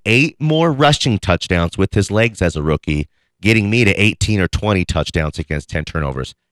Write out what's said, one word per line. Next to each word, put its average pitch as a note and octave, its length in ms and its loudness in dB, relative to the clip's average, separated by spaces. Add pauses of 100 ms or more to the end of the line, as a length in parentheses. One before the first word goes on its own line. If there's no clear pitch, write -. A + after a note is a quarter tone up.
eight B2 320 2
more D#3 320 2
rushing C3+ 480 2
touchdowns F2 580 -2
with F#2+ 160 0
his G2+ 160 2
legs A2 320 0
as F2 140 0
a D2+ 80 -4
rookie, D2+ 440 -2 (320)
getting G#2+ 300 2
me A#2 140 2
to G2 80 2 (100)
eighteen G#2 380 0
or F2 80 2
twenty G2+ 360 0
touchdowns D#2 540 -4
against D2+ 320 -6
ten D#2 160 -6
turnovers C2+ 480 -6 (180)